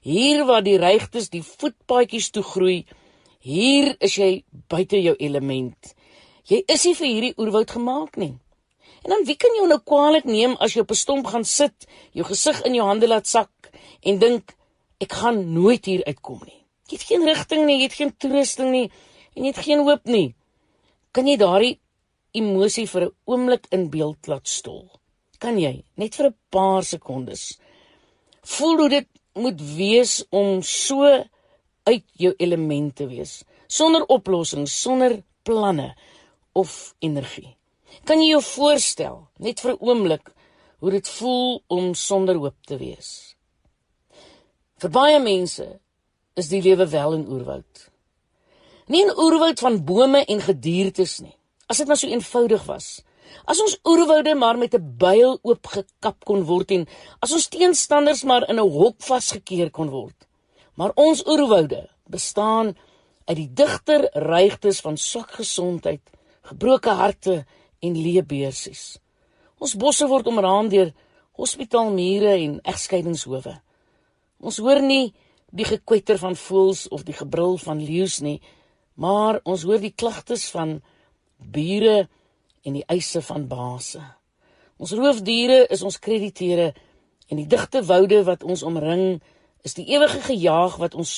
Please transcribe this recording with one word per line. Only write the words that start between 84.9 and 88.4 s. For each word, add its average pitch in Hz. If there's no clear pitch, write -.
roofdiere 240
is 190
ons 190
krediteure 180
en 151
die 147
digte 233
woude 190
wat 175